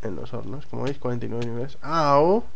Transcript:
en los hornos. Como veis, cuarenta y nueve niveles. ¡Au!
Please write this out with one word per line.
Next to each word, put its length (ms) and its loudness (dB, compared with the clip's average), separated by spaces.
en 140 -4
los 180 -4
hornos. 320 -6
Como 180 -4
veis, 140 -2
cuarenta 280 -2
y 40 -4
nueve 160 -2
niveles. 360 -4
¡Au! 600 4